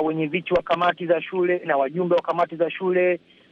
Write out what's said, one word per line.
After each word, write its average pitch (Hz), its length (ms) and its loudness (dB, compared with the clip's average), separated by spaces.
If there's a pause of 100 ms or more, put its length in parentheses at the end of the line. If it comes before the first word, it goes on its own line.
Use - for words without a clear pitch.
wenyeviti 160 480 -2
wa 170 80 4
kamati 175 440 0
za 160 160 2
shule 180 440 0
na 151 120 0
wajumbe 170 380 0
wa 165 60 2
kamati 170 340 -2
za 160 160 0
shule. 180 480 0 (320)